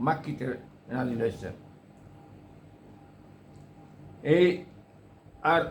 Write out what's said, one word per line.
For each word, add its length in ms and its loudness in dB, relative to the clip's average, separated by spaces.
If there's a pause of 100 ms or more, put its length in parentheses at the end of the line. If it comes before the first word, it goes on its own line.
মাক্কিতে 540 -2 (340)
নাজিল 320 -4
হয়েছে। 320 -4 (2750)
এই 420 4 (800)
আর 280 4